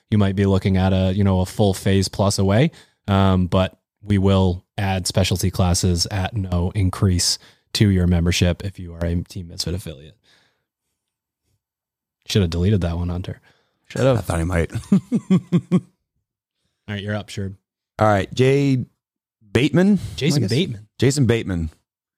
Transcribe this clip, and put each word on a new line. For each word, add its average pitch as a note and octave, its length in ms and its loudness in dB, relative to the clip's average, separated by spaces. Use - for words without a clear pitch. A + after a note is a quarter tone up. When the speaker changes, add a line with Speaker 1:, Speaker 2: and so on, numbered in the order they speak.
Speaker 1:
you A2 60 2
might G2 180 2
be G2 120 2
looking F#2+ 320 2
at F#2+ 160 2
a, F#2 180 2
you G2+ 120 0
know, F#2+ 180 2
a F2+ 40 0
full G2+ 280 0
phase G2 340 0
plus G2+ 300 -2
away. G2+ 320 2
Um, F#2+ 420 2
but F#2 300 0
we G2+ 160 -2
will F#2+ 480 2
add F#2+ 280 -2
specialty F#2+ 440 0
classes F2 600 0
at G2 240 -6
no F2+ 400 -2
increase F#2 640 0
to G#2+ 140 4
your F2+ 180 2
membership F2 600 2
if G2 120 -10
you F2 140 -14
are E2+ 100 -8
a E2+ 200 -2
Team F2 260 -14
Misfit F2 240 -8
affiliate. D#2 420 -12
Should G#2 140 0
have E2+ 80 -2
deleted F2 320 0
that E2+ 160 -4
one, F2 100 -4
Hunter. F2+ 320 -8
Speaker 2:
Should - 140 -6
have. B2+ 160 2
Speaker 3:
I - 20 -2
thought E2+ 200 -4
he E2 40 -2
might. E2+ 280 -2
<laughs> - 1000 -2
Speaker 1:
All F#3 80 2
right, G2+ 160 -10
you're G#2 120 -6
up, G2+ 140 -8
Sherb. G2 260 -8
Speaker 3:
All G#2+ 80 2
right, G2+ 280 2
Jay C3+ 500 2
Bateman? E3+ 460 2
Speaker 1:
Jason C#3+ 220 0
Speaker 3:
I - 40 2
guess. G#2 80 -2
Speaker 1:
Bateman. B2+ 380 -4
Speaker 3:
Jason C3+ 260 2
Bateman. F#2+ 460 -2